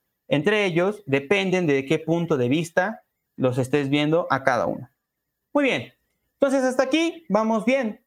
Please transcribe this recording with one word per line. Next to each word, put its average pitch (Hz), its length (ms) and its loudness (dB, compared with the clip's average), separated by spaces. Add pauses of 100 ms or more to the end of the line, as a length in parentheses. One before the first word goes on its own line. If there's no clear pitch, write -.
(280)
entre 202 380 0
ellos 185 400 0
dependen 180 600 0
de 139 200 2
qué 156 140 0
punto 165 360 0
de 123 140 0
vista 180 540 -2 (340)
los 127 200 0
estés 135 320 0
viendo 151 400 0
a 135 140 0
cada 117 220 0
uno. - 240 -8 (640)
Muy 285 100 2
bien, 175 300 -2 (460)
entonces 262 240 2
hasta 254 200 0
aquí 330 460 -2
vamos 220 360 0
bien, 247 420 -2